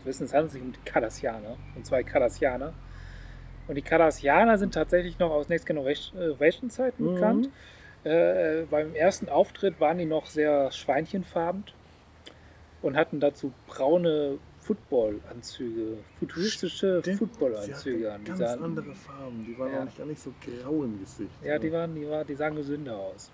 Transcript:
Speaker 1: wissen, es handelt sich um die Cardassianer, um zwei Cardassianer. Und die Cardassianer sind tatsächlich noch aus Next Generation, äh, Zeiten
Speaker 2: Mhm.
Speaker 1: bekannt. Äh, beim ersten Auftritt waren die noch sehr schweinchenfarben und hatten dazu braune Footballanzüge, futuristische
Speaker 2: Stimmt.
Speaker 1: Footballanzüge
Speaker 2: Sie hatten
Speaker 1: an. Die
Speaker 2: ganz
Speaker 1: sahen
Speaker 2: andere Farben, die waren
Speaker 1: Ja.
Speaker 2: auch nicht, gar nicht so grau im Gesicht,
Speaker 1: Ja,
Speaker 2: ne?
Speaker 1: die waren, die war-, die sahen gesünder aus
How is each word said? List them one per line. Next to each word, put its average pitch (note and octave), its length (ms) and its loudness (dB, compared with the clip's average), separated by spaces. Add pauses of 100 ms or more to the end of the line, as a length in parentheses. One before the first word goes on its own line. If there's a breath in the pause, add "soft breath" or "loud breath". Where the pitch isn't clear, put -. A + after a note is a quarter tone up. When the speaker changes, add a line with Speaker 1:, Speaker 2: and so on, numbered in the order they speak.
Speaker 1:
wissen, C#3 200 -6
es B2+ 80 -6
handelt D3+ 200 4
sich C3 100 -12
um B2+ 100 -8
die - 120 -18
Cardassianer, A2+ 720 -2 (180)
um C3 80 -12
zwei B2+ 220 0
Cardassianer. C3 680 0 (960 loud breath)
Und D3 100 -6
die C#3+ 60 -2
Cardassianer E3 760 6
sind F#3+ 160 0
tatsächlich F3 440 2
noch F3 140 4
aus D3 160 0
Next E3 180 0
Generation, D3 540 -2 (200)
äh, B3+ 280 4
Zeiten B3 360 -2
Speaker 2:
Mhm. F3 100 2
Speaker 1:
bekannt. G#3+ 340 4 (560 loud breath)
Äh, E3 680 4
beim D#3 240 0
ersten E3+ 360 2
Auftritt F3+ 500 2
waren D#3 180 6
die F3 60 0
noch D#3 220 0
sehr D3 440 2
schweinchenfarben E3+ 920 -2 (1160 loud breath)
und C#3 140 0
hatten D#3 220 2
dazu C#3 340 0 (140)
braune D3+ 720 2 (240)
Footballanzüge, A2+ 1400 -4 (220)
futuristische F#3 800 -2
Speaker 2:
Stimmt. F#3+ 180 -2
Speaker 1:
Footballanzüge B2+ 800 -4
Speaker 2:
Sie A2 80 -2
hatten G#2 80 -6
Speaker 1:
an. G#2 100 -12
Die - 40 -14
Speaker 2:
ganz A2 120 -6
Speaker 1:
sahen A#2+ 220 -2
Speaker 2:
andere - 320 -6
Farben, C3 540 -12
die A#2 100 -14
waren C3 140 -6
Speaker 1:
Ja. C3+ 80 -4
Speaker 2:
auch C3+ 60 -6
nicht, B2 120 -14
gar - 80 -10
nicht D3+ 160 -10
so C3+ 180 -12
grau C3 440 -4
im G#2+ 160 -4
Gesicht, F#2+ 300 -10 (120)
Speaker 1:
Ja, D3 120 -2
Speaker 2:
ne? D3+ 60 0
Speaker 1:
die D#3+ 120 -2
waren, E3 220 -2
die D3+ 140 -8
war-, D3+ 160 -4
die D3 100 -8
sahen D3+ 200 -2
gesünder D3 420 -6
aus F#2+ 380 -10